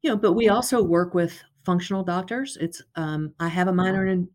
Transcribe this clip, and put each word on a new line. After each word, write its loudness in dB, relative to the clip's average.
You 0
know, 0
but 2
we 4
also 2
work 2
with 0
functional 0
doctors. -4
It's, -6
um, -4
I -2
have 0
a 0
minor 2
in, 0